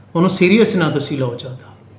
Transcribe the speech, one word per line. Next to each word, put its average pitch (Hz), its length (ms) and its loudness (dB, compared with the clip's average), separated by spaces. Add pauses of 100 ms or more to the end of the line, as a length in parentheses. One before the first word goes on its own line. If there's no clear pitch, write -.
(160)
ਉਹਨੂੰ 175 140 2
ਸੀਰੀਅਸ 196 460 2
ਨਾ 165 140 0
ਤੁਸੀਂ 139 280 -4
ਲਓ 123 180 -4
ਜ਼ਿਆਦਾ। - 380 -16 (260)